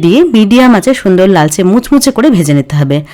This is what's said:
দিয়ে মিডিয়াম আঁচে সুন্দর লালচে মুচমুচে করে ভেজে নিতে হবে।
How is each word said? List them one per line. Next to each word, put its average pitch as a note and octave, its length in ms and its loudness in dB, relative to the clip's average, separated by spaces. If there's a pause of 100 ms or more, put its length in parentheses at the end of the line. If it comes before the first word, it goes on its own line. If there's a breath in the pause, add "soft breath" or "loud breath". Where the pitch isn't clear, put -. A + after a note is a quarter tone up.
দিয়ে F3+ 140 2 (180)
মিডিয়াম A#3+ 420 2
আঁচে B3+ 140 -2 (100)
সুন্দর F#3 240 2 (100)
লালচে D#3 240 -2 (120)
মুচমুচে B3 440 0
করে B3 200 0
ভেজে D3 220 0
নিতে C#3 220 -6
হবে। C#3+ 160 -2 (180 loud breath)